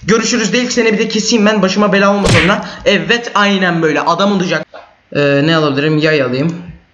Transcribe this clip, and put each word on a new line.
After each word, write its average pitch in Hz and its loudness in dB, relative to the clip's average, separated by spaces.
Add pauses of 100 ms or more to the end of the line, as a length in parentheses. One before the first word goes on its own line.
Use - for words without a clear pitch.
Görüşürüz 220 0
değil, 247 0
seni 226 0
bir 196 0
de 208 0
keseyim 208 0
ben. 214 2
Başıma 196 0
bela 202 2
olma 202 -4
sonra. 185 0 (160)
Evet, 196 0
aynen 190 2
böyle. 151 2
Adam 185 0
olacak. 170 -2 (500)
Ee, 143 2
ne 165 2
alabilirim? 151 0
Yay 156 2
alayım. 131 -2 (320)